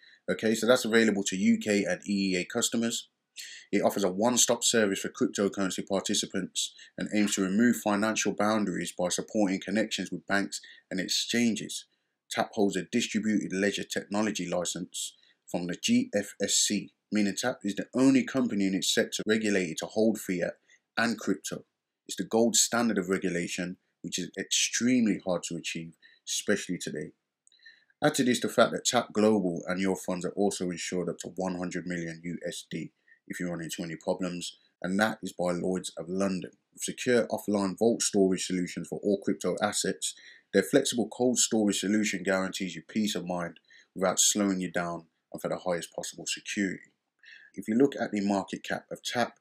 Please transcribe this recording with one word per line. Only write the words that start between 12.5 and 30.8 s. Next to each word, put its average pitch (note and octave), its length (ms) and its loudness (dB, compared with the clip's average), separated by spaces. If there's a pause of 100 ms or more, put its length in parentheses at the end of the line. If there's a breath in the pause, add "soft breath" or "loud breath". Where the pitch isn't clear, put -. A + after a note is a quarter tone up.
holds G2+ 240 2
a F2+ 60 -2
distributed A2 680 0
ledger F#2+ 320 0
technology G2+ 640 -2
license - 680 -6 (320 soft breath)
from F2+ 200 -4
the F2 80 -4
G A#2+ 400 2
F G#2 260 -2
S - 140 2
C, - 380 0 (180)
meaning G2+ 240 2
TAP - 280 -4
is G2+ 120 -4
the - 180 -6
only C3 300 6
company A#2 420 0
in F#2+ 80 2
its F2+ 200 0
sector G#2 340 0
regulated G2+ 500 0
to E2+ 100 -6
hold A2 320 2
fiat F2 380 -4 (400 soft breath)
and A2+ 220 0
crypto. - 440 -4 (440)
It's - 100 -10
the F#2+ 60 -2
gold A2+ 320 2
standard A#2 420 2
of F2+ 120 0
regulation, F2 680 -2 (240)
which - 160 -6
is F2 200 -6
extremely A#2 840 2
hard F2 200 0
to E2+ 120 -6
achieve, E2 380 -8 (340 soft breath)
especially - 500 -2
today. - 340 -8 (920 soft breath)
Add D3+ 120 4
to C3+ 80 2
this A#2+ 160 4
the G#2+ 100 -2
fact A2+ 220 6
that - 140 -4
TAP - 280 0
Global G#2 540 4
and F2+ 120 -2
your F#2+ 160 2
funds F2+ 300 -4
are - 60 -4
also F#2+ 400 0
insured F2 380 -4